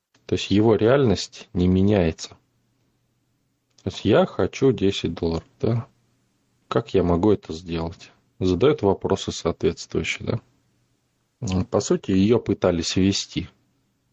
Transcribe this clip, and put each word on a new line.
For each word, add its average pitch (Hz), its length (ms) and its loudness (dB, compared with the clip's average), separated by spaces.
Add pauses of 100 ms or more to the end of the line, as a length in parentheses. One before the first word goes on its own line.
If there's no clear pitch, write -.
(260)
То - 100 -2
есть - 160 -4
его 107 240 4
реальность 113 760 0
не 90 140 2
меняется. 92 680 2 (1500)
То 90 80 -4
есть - 120 -14
я 135 220 4
хочу 131 460 0
десять 95 420 -2
долларов, 82 320 -4 (160)
да? 113 260 -2 (800)
Как - 280 -2
я 92 80 4
могу 87 280 2
это 92 220 -2
сделать? 82 580 -10 (280)
Задаёт 95 420 2
вопросы 95 500 -2
соответствующие, - 960 -6
да? 113 120 -4 (1000)
М, 92 240 -2
по - 140 -2
сути, 175 300 -4
её 101 300 2
пытались 90 560 -2
ввести. 95 520 -2 (640)